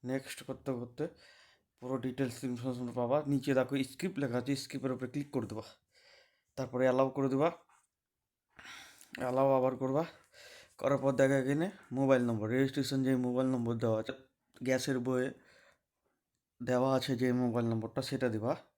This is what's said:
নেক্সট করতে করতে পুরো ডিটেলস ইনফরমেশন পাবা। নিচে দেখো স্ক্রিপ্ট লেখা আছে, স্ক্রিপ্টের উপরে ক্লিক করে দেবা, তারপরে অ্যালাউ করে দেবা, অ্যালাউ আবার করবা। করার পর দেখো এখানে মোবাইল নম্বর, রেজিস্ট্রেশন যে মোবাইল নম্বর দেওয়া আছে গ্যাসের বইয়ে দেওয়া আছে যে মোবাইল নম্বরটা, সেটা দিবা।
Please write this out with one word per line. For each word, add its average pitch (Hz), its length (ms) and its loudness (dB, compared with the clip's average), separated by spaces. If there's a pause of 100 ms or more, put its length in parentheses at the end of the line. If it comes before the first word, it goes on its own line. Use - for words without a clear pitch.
(100)
নেক্সট 135 280 -6 (100)
করতে 135 220 -8 (100)
করতে 120 240 -8 (720)
পুরো 127 160 -6 (120)
ডিটেলস 127 320 -4 (120)
ইনফরমেশন 123 380 -6 (120)
পাবা। 123 160 0 (160)
নিচে 139 260 0
দেখো 127 160 0 (160)
স্ক্রিপ্ট 190 320 -6
লেখা 123 180 0
আছে, 127 120 -4 (120)
স্ক্রিপ্টের 131 320 -4
উপরে 127 180 -8
ক্লিক 143 200 -6
করে 113 160 -2
দেবা, 107 140 -10 (960)
তারপরে 127 300 -2
অ্যালাউ 131 280 4
করে 135 160 2
দেবা, 139 160 2 (1700)
অ্যালাউ 131 260 4 (100)
আবার 127 240 2
করবা। 131 200 2 (760)
করার 139 220 2
পর 139 180 2
দেখো 135 220 6
এখানে 143 240 0 (320)
মোবাইল 135 300 6
নম্বর, 110 260 0
রেজিস্ট্রেশন 135 520 0
যে 131 60 4 (140)
মোবাইল 127 280 2
নম্বর 117 280 0
দেওয়া 113 200 2
আছে - 100 -8 (540)
গ্যাসের 131 400 0
বইয়ে 127 240 0 (1300)
দেওয়া 127 380 2
আছে 127 220 -2
যে 127 80 2 (140)
মোবাইল 120 300 2
নম্বরটা, 113 360 -4
সেটা 127 260 0
দিবা। 113 180 -2 (260)